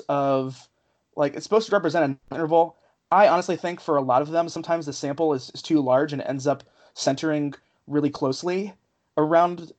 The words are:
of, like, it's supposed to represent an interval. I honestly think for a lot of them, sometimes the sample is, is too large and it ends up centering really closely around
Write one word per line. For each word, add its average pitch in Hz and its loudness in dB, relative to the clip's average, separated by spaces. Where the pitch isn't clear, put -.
of, 135 -2
like, 147 0
it's - -10
supposed 220 0
to 202 0
represent 170 2
an 135 -4
interval. 165 0
I 185 6
honestly 170 2
think 175 -8
for 156 0
a 139 2
lot 127 2
of 151 -4
them, 165 0
sometimes 165 -4
the 143 -8
sample 151 -2
is, 127 -6
is - -14
too 156 2
large 135 2
and 135 -6
it - -8
ends 135 -4
up - -2
centering 147 0
really 147 0
closely 180 -4
around 170 2